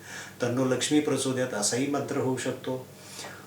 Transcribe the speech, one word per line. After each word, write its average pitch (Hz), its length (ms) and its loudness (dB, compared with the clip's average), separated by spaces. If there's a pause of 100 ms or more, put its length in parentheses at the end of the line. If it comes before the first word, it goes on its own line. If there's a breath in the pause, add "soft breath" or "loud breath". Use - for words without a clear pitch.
(420 loud breath)
तन्नो 123 240 2
लक्ष्मी 127 340 4
प्रचोदयात 131 540 2
असाही 120 340 2
मंत्र 135 300 0
होऊ 127 200 2
शकतो. 127 500 -4 (600 loud breath)